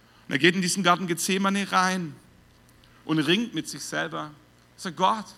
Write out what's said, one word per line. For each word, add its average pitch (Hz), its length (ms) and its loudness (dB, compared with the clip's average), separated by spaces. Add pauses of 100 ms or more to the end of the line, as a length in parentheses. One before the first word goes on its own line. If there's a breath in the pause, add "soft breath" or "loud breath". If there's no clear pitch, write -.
(260 loud breath)
Und - 80 -8
er 139 40 2
geht 170 160 4
in 190 80 0
diesen 180 200 -2
Garten 175 240 4
Gethsemane 196 640 0
rein 185 420 2 (920 loud breath)
und 156 120 0
ringt 180 360 2
mit 160 120 -6
sich - 160 -10
selber. 156 480 -6 (460)
Er - 40 -18
sagt, 165 160 -8
„Gott, 202 300 0 (120)